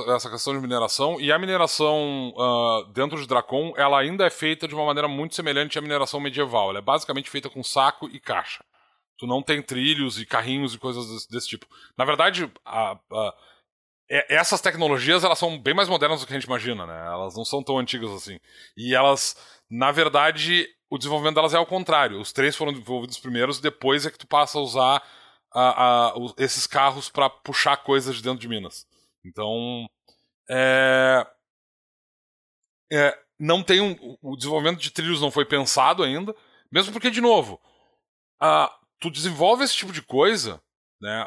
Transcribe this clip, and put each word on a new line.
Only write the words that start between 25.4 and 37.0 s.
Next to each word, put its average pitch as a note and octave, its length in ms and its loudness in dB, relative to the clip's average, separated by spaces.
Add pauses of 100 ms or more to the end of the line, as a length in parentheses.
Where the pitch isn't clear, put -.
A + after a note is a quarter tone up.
a, B2 320 4
a, A#2+ 320 4
o, A#2+ 200 -10
esses - 300 -2
carros C#3 420 0
pra C3+ 200 2
puxar - 480 0
coisas C3 400 0
de A2+ 40 -12
dentro B2+ 180 -4
de A#2 80 -12
Minas. G2+ 380 -10 (400)
Então, A2+ 640 -6 (640)
é, C3 760 4 (1700)
é, C#3+ 260 2 (220)
não E3+ 240 2
tem F#3 160 4
um, G3 160 0 (260)
o C#3 140 -10
desenvolvimento D3+ 440 -2
de - 120 -6
trilhos D#3+ 300 -4
não C#3+ 100 0
foi C#3+ 140 2
pensado D3 580 2
ainda, E3 320 -4 (360)
mesmo F#3+ 200 0
porque, A#3 180 -2